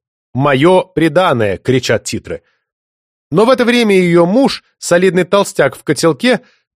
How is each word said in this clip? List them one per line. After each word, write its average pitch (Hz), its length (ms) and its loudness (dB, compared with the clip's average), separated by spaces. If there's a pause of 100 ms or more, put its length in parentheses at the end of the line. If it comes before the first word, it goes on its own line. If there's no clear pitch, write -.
(340)
"Мое 143 500 2
приданое!" — 151 800 -2
кричат 123 420 -2
титры. - 380 -12 (880)
Но 190 160 0
в 247 40 2
это 247 160 2
время 233 320 2
ее 170 280 2
муж, 226 380 0 (140)
солидный 180 480 0
толстяк 180 500 -2
в - 80 -20
котелке, 165 580 -2 (340)